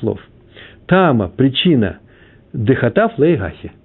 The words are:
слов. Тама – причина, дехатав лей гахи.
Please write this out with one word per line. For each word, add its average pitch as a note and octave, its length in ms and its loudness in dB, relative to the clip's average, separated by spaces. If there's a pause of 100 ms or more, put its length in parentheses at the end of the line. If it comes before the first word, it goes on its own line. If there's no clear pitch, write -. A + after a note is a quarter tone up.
слов. G2+ 180 -4 (680)
Тама – D3 420 2
причина, B2+ 720 0 (560)
дехатав C3 640 0
лей D#3 180 2
гахи. F#2 360 -10 (120)